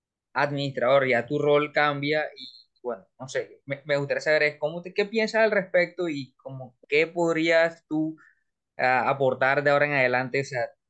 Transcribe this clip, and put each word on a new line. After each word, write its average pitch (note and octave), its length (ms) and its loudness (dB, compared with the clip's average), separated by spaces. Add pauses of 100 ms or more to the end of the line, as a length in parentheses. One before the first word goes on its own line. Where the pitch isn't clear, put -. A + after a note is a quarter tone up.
(340)
administrador. C3+ 760 0
Ya A#2+ 180 0
tu D3 120 -4
rol D3 340 2
cambia D3 520 0 (120)
y, B2+ 120 -20 (340)
bueno, A2+ 240 -8 (140)
no C3 80 -14
sé, - 380 -8
me, C#3 200 -8
me D3 120 0
gustaría C3+ 240 -2
saber D3+ 220 2
es D3 140 -2
cómo E3 240 -6
te, F3+ 120 -14
qué G#3 120 0
piensas A3 380 0
al G#3+ 60 4
respecto F3+ 580 0
y C#3+ 280 -8
como C3 400 -16 (120)
qué D#3 180 2
podrías E3 800 0
tú, D#3 280 -2 (640)
ah, B2+ 320 2
aportar C3+ 540 2
de D3 60 4
ahora C#3+ 160 4
en D3 80 -2
adelante, B2+ 480 0
o - 20 -4
sea, B2 240 -6 (220)